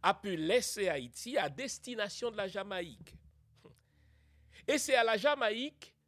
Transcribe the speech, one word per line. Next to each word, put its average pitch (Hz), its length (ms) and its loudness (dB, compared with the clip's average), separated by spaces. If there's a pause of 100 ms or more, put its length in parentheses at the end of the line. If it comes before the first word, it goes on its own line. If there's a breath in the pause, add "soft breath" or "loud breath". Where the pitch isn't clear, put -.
a 190 120 6
pu 190 220 -4
laisser 190 520 0
Haïti 147 480 -6
à 156 140 0
destination 233 800 -6
de 214 80 -10
la 196 100 -4
Jamaïque. 185 680 -8 (1500 soft breath)
Et 294 120 4
c'est 269 160 2
à 240 100 8
la 226 140 4
Jamaïque 254 760 0 (120)